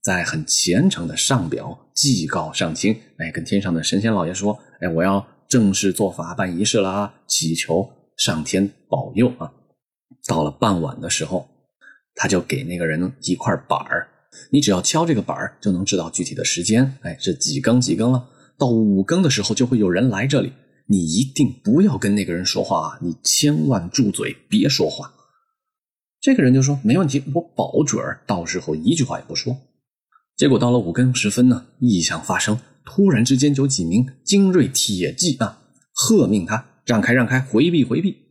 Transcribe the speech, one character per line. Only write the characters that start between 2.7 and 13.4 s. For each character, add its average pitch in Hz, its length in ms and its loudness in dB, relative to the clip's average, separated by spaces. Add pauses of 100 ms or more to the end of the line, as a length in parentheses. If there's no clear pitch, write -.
清， 107 200 0 (220)
哎， 82 140 -10
跟 85 120 -8
天 101 180 0
上 95 120 -2
的 82 80 -2
神 92 180 0
仙 110 140 0
老 90 120 -2
爷 90 80 -6
说 101 240 -2 (240)
，“哎， 87 60 -4
我 82 160 0
要 98 220 0 (220)
正 107 260 4
式 98 180 0
做 92 200 -2
法 87 240 -12
办 90 240 -4
仪 104 40 0
式 107 160 0
了 95 100 0
啊， 101 240 -4 (120)
祈 80 300 -4
求 85 340 -2 (280)
上 80 260 -2
天 98 260 0 (180)
保 - 280 -6
佑 117 140 2 (100)
啊。” 156 120 -12 (760)
到 160 160 -2
了 147 80 -4
傍 101 300 0
晚 67 180 -8
的 - 100 -10
时 - 140 -4
候， - 240 -6 (680)
他 - 140 -4
就 180 140 0
给 - 220 -6
那 87 140 -8
个 85 80 -2
人 82 360 -2
一 90 140 -2
块 - 200 -2 (140)